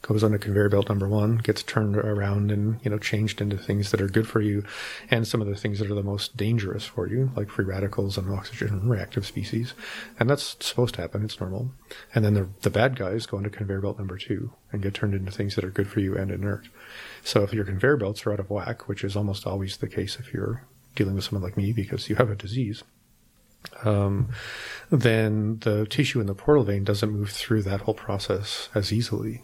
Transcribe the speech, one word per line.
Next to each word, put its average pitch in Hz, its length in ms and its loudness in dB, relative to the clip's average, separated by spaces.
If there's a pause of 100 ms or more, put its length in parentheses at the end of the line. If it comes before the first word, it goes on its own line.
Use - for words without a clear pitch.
goes 107 240 2
on 107 80 6
to 101 60 2
conveyor 101 320 4
belt 101 180 4
number 98 180 2
one, 107 320 4
gets 113 240 0
turned 104 340 0
around 101 540 2
and, 104 320 0
you 120 80 0
know, 104 80 -4
changed 107 440 0
into 101 160 0
things 101 320 0
that 104 100 2
are 98 80 2
good 107 180 4
for 110 140 2
you, 104 240 2 (460)
and 113 180 4
some 113 140 0
of 101 40 -2
the 101 80 -2
things 101 240 -2
that 104 120 -2
are 104 40 0
the 101 80 0
most 101 320 -4
dangerous 104 520 0
for 92 200 -4
you, 127 300 2
like 104 140 -2
free 101 160 0
radicals 98 500 -2
and 95 160 -2
oxygen 101 560 -2
reactive 98 380 -2
species. - 480 -4 (440)
And 113 120 4
that's - 300 0
supposed - 340 0
to - 80 -6
happen. 104 200 -4
It's 107 160 -6
normal. 101 340 -4 (420)
And 110 100 4
then 107 80 6
the, 98 160 2 (140)
the 101 80 4
bad 123 260 4
guys 104 300 -2
go - 100 -6
into 101 140 -2
conveyor 98 320 -4
belt 101 160 -2
number 95 180 -6
two 107 360 -4 (200)
and 101 100 -4
get 98 120 -2
turned 101 200 0
into 95 160 -2
things 101 260 -4
that 92 80 0
are 95 60 -4
good 98 180 0
for - 120 0
you 95 160 0
and 95 140 -2
inert. 98 360 -2 (580)
So - 180 4
if 101 100 0
your 107 140 0
conveyor 110 320 4
belts 104 260 -4
are 107 80 0
out 101 80 -2
of 95 100 -6
whack, 101 380 -4
which 101 160 -4
is 98 120 -2
almost 101 300 -2
always 98 300 -4
the 104 120 -6
case - 300 -4
if - 140 -12
you're 110 320 -4 (320)
dealing 98 180 2
with 95 100 -2
someone 101 180 -4
like 92 160 -4
me 101 160 0
because - 340 -4
you 104 80 0
have 113 140 6
a 101 60 -4
disease, 104 480 -6 (1000)
um, 101 440 2 (640)
then 110 680 4
the 107 260 2
tissue 127 340 2
in 104 60 0
the 98 80 0
portal 147 300 6
vein 101 200 2
doesn't 107 260 2
move 104 200 -2
through - 320 2
that 98 200 0
whole 110 120 2
process - 800 -2
as 101 180 2
easily. 110 520 -2